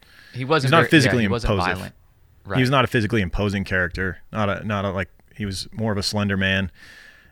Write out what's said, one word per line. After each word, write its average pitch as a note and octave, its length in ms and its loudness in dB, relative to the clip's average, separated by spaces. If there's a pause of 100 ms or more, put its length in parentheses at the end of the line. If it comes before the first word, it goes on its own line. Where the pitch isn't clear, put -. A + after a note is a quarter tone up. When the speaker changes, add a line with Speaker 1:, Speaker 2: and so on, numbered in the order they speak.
(340)
Speaker 1:
he B2 120 -8
wasn't C3+ 240 2
Speaker 2:
He's - 20 2
not E3 60 6
Speaker 1:
very, D#3+ 100 6
yeah, - 40 -14
Speaker 2:
physically A#2+ 320 6
Speaker 1:
he G2+ 40 2
wasn't A2 260 0
Speaker 2:
imposive. F#2 240 2
Speaker 1:
violent. - 180 -12 (600)
Speaker 2:
He C3 60 4
was B2+ 80 2
Speaker 1:
Right. C#3+ 80 2
Speaker 2:
not B2+ 80 6
a - 20 0
physically A2 340 0
imposing G2 440 -2
character. F2+ 540 -2 (120)
Not G#2+ 180 -2
a, F2 160 -4
not G2+ 200 -2
a, G2+ 60 -2
like, F#2 180 -6 (260)
he G#2+ 100 -8
was F#2+ 280 -8
more A2 180 -4
of G2 60 -2
a G2+ 60 -2
slender G2+ 340 -2
man, F#2+ 340 0 (600)